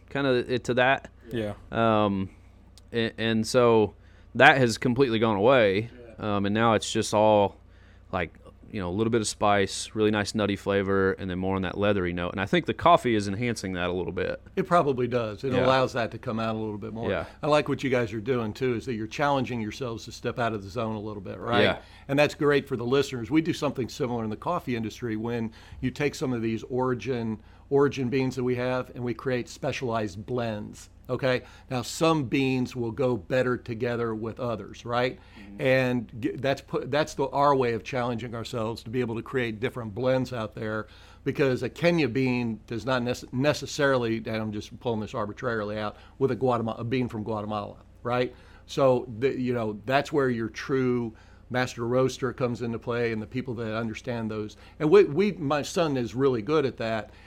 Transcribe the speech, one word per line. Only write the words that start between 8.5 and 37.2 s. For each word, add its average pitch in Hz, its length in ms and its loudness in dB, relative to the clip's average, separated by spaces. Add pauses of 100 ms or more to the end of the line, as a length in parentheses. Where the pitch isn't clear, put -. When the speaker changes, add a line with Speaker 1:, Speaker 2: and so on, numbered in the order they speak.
Speaker 1:
you 107 100 -6
know, 90 80 -4
a 87 40 -4
little 110 180 0
bit 117 100 4
of 104 80 -2
spice, 101 640 2
really 107 180 4
nice 104 240 0
nutty 101 220 2
flavor, 98 560 2
and 95 180 -6
then 90 80 -4
more 95 180 0
on 95 60 0
that 90 140 -4
leathery 98 380 2
note. 87 180 -4
And 98 80 -4
I 98 60 0
think 170 180 0
the - 80 -2
coffee 160 420 4
is 101 140 0
enhancing 104 460 -4
that 87 160 -2
a - 20 -2
little 90 200 -4
bit. 92 280 -4 (160)
Speaker 3:
It 190 100 -2
probably 139 400 2
does. 117 380 -4
It 135 80 -2
Speaker 1:
Yeah. 127 140 2
Speaker 3:
allows 131 260 4
that 117 200 -2
to 113 60 -12
come 113 220 -4
out 113 140 -2
a 110 40 -6
little 107 200 -6
bit 107 160 -10
more. 110 160 -4
Speaker 1:
Yeah. 87 160 -2 (160)
Speaker 3:
I 156 60 -2
like 147 200 4
what 143 160 -4
you 135 60 0
guys 120 240 0
are 113 60 -4
doing, 110 340 -2
too, 127 200 -2
is 110 120 -6
that 127 80 -4
you're 110 120 -4
challenging 131 540 -2
yourselves 113 460 -8
to 113 60 -14
step - 260 -8
out 117 160 0
of 104 80 -6
the 98 80 -12
zone 110 260 -4
a 104 40 -6
little 104 200 -10
bit, 107 180 -12
right? 117 260 0
Speaker 1:
Yeah. 92 140 2 (300)
Speaker 3:
And 139 100 0
that's 147 160 4
great 143 320 2
for 131 120 -4
the 113 60 -6
listeners. 127 460 0
We 156 120 4
do 160 100 -2
something 131 380 -2
similar 120 340 -4
in 107 60 -4
the 107 60 -6
coffee 160 380 -4
industry 113 420 -4
when 113 360 -4 (300)
you 127 80 0
take 147 240 -2
some 131 180 -4
of 120 80 -2
these 113 300 -2
origin, 120 720 -2 (280)
origin 139 400 2
beans 131 280 0
that 131 80 -2
we 123 120 0
have 127 380 -2
and 123 100 -8
we 120 80 -2
create 120 380 -4
specialized 113 760 -4
blends. 110 640 -6 (220)
Okay? 127 320 0 (280)
Now, 127 120 -4
some 160 420 2
beans 131 520 0
will 117 160 -4
go 127 240 0
better 123 400 0
together 117 580 -4
with 110 260 -6
others, 101 460 -8
right? 123 320 0 (220)
Speaker 1:
Mm-hmm. 101 220 -16
Speaker 3:
And 127 580 2
g-, - 160 -2
that's 135 260 -2
pu-, 151 240 -4
that's 147 280 0
the, 139 140 0